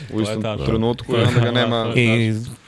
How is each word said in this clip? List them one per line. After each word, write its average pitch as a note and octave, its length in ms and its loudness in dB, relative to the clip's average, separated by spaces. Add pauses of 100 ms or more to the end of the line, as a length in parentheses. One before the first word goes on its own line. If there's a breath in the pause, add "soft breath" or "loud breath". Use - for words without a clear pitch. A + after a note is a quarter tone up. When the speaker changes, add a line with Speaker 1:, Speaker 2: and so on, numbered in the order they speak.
Speaker 1:
u - 80 -14
Speaker 2:
To G#2+ 60 -4
je G#2+ 60 2
Speaker 1:
istom G#2+ 180 -4
Speaker 2:
tačno. G#2 240 -4
Speaker 1:
trenutku A2+ 400 0
i C3 80 -2
Speaker 2:
To - 20 2
je A2+ 60 4
Speaker 1:
onda A#2+ 100 4
ga A#2+ 100 2
Speaker 2:
tačno, A#2+ 100 0
Speaker 1:
nema. A#2+ 320 0
Speaker 2:
to A#2 60 -4
je A#2 380 2
Speaker 3:
I A2 60 0
Speaker 2:
tačno. A#2 200 -8 (140)